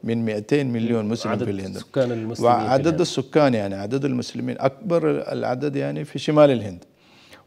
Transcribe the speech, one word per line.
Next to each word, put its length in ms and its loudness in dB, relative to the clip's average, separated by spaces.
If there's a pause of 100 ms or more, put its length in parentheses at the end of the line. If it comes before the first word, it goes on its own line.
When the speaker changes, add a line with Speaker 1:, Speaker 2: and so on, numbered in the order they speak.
Speaker 1:
من 220 -2
مائتين 480 0
مليون 320 0
مسلم 260 -4
Speaker 2:
عدد 120 0
Speaker 1:
في 80 -2
الهند. 260 -6
Speaker 2:
سكان 340 -2
المسلمين 240 -6
في 80 -6
Speaker 1:
وعدد 440 4
Speaker 2:
الهند. 140 2
Speaker 1:
السكان، 520 2
يعني، 220 -2
عدد 300 -4
المسلمين، 540 -4
أكبر 720 0
العدد، 440 -4
يعني، 300 -6
في 140 -10
شمال 320 6
الهند، 320 -4 (640)